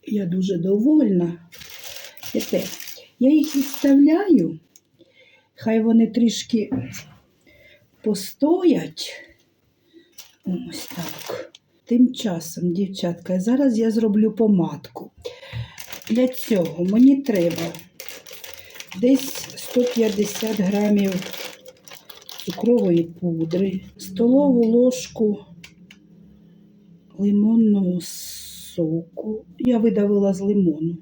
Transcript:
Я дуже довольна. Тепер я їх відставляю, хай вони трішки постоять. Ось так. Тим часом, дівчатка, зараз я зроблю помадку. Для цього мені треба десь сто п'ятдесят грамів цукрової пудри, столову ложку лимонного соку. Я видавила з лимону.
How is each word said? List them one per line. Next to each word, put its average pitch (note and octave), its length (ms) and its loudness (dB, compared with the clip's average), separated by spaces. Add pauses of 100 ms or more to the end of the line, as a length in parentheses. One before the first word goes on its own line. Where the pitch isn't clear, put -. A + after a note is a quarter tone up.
Я G3+ 200 -4
дуже F#3 320 -2
довольна. G3 880 2 (840)
Тепер G#3+ 320 -4 (540)
я B3+ 140 4
їх D4 240 2
відставляю, C#4 1000 4 (960)
хай A3 260 0
вони A3+ 260 4
трішки A3 640 0 (1300)
постоять. C4+ 1080 0 (1300)
Ось E3+ 420 -8
так. - 680 -12 (320)
Тим B3 300 2
часом, E3+ 580 -6
дівчатка, F#3 680 -4
зараз A#3+ 380 2
я A3+ 120 2
зроблю G#3+ 420 2
помадку. F#3 800 -2 (1000)
Для B3+ 180 2
цього F3 560 -2
мені B3+ 380 6
треба E3 500 -2 (1300)
десь B3+ 340 2 (220)
сто - 280 -2
п'ятдесят G#3+ 760 -2
грамів G3+ 720 0 (1120)
цукрової F#3+ 580 2
пудри, F3 800 -4 (160)
столову A#3+ 680 2
ложку A3+ 760 0 (1800)
лимонного G3+ 840 4
соку. - 1400 -8 (140)
Я B3 200 0
видавила G3+ 560 2
з F#3 60 -8
лимону. E3+ 600 0